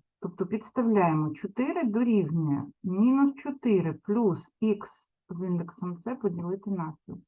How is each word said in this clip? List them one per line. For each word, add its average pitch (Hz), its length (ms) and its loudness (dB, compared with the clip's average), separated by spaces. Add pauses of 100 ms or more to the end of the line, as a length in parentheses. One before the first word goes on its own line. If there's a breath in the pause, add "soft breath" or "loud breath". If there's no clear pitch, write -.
(200)
тобто 180 260 -4
підставляємо: 190 840 2
чотири 262 540 -4
дорівнює 185 760 2 (200)
мінус 254 520 4
чотири 202 580 0
плюс 208 680 -2
х - 480 -4 (220)
з 180 160 -6
індексом 175 520 -4
С 240 160 -8
поділити 190 560 -4
навпіл. 160 580 -6